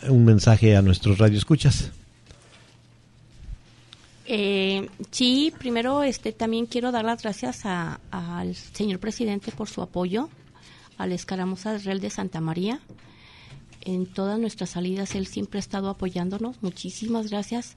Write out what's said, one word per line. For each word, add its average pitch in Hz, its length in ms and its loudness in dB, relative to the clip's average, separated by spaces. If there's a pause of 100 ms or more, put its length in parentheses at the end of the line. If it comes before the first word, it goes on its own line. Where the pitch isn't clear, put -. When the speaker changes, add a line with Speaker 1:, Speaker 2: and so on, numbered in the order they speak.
Speaker 1:
un 127 160 8
mensaje 110 540 8
a 98 40 8
nuestros 98 360 4
radioescuchas. 110 760 4 (2250)
Speaker 2:
Eh, 196 640 -2 (220)
sí, 262 480 2
primero, 254 440 -2
este, 220 280 -4
también 226 340 -2
quiero 240 260 -4
dar 233 120 -2
las 226 180 -4
gracias 233 440 -8
a, 170 340 -6 (120)
al 175 440 -8
señor 196 440 -6
presidente 214 520 -6
por 208 160 -10
su - 140 -10
apoyo, 185 480 -4 (680)
al 190 140 -6
Escaramuza 185 680 -6
Real 196 200 -6
de 202 100 -6
Santa 185 300 -8
María. 180 400 -4 (1040)
En 185 240 -4
todas 196 340 -4
nuestras 208 300 -6
salidas 185 460 -6
él 190 120 -6
siempre 202 300 -8
ha - 20 -4
estado 196 300 -6
apoyándonos. 190 720 -6
Muchísimas 214 680 -6
gracias 208 480 -6